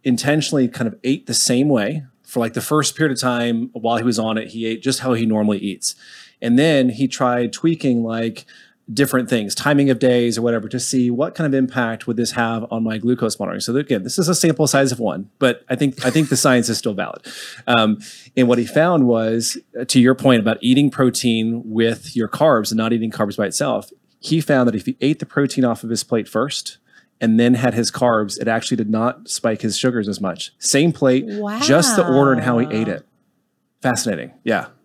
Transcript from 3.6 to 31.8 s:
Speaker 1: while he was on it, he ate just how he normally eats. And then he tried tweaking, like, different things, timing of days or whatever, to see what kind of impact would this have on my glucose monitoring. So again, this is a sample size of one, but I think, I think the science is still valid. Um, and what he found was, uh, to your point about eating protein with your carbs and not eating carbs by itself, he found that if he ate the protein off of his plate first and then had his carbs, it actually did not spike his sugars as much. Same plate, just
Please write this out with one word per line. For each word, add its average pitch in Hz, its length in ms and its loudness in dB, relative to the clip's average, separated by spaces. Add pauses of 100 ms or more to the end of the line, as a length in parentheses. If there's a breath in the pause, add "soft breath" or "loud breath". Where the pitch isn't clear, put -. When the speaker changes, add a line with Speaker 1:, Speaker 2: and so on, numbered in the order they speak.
Speaker 1:
while 117 240 -2
he 113 80 -2
was 117 160 2
on 110 180 -2
it, 110 100 -8
he 113 180 -8
ate 113 160 -6
just 131 180 -2
how 127 140 -2
he 113 120 0
normally 107 320 2
eats. - 360 -6 (500 loud breath)
And 120 120 2
then 139 340 4
he 127 180 -2
tried 123 440 -2
tweaking, 135 520 0
like, 113 400 -4 (480 soft breath)
different 127 380 0
things, 107 240 -2
timing 143 340 2
of 123 100 2
days 120 380 2
or 113 60 -4
whatever, 113 260 -2
to 127 100 -6
see 123 320 0
what 139 240 -2
kind 160 120 -2
of 135 120 0
impact 123 480 -2
would 117 120 -4
this 117 140 -2
have 117 380 -2
on 113 140 -4
my 110 140 -2
glucose 117 420 -2
monitoring. 92 200 -6
So 117 140 -4
again, 131 280 0
this 120 160 -6
is 165 100 2
a 175 60 2
sample 156 320 2
size 135 260 2
of 117 80 -6
one, 95 380 -4
but 123 320 0
I 131 40 0
think, 135 300 -2
I 127 60 2
think 151 180 2
the 127 80 2
science 123 320 2
is 110 80 -2
still 110 160 -4
valid. - 340 -8 (400 loud breath)
Um, 110 320 2 (380 loud breath)
and 127 100 4
what 120 120 4
he 120 80 0
found 156 400 2
was, 113 500 0 (240)
uh, 131 60 -6
to 131 120 2
your 127 160 8
point 127 260 4
about 110 200 0
eating 127 300 4
protein 117 720 0
with 113 500 -2
your 110 140 0
carbs 131 420 2
and 110 60 -2
not 113 160 0
eating 113 180 -2
carbs 104 280 -4
by 104 80 0
itself, 110 440 -4 (280)
he 160 240 0
found 127 260 2
that 110 60 0
if 101 100 -6
he - 160 -6
ate 147 180 0
the - 80 -8
protein 135 380 0
off 117 180 -2
of 113 60 -12
his 113 160 -4
plate 113 240 -2
first - 480 -6 (460 soft breath)
and 113 180 4
then 123 140 4
had 120 180 2
his 110 180 -2
carbs, 110 480 0
it 110 100 -2
actually 113 280 -2
did 107 140 -4
not 113 400 -2
spike 110 320 -2
his 107 160 -4
sugars 120 320 0
as 95 100 -6
much. 92 380 -6
Same 156 340 2
plate, 135 340 2 (360)
just 170 340 4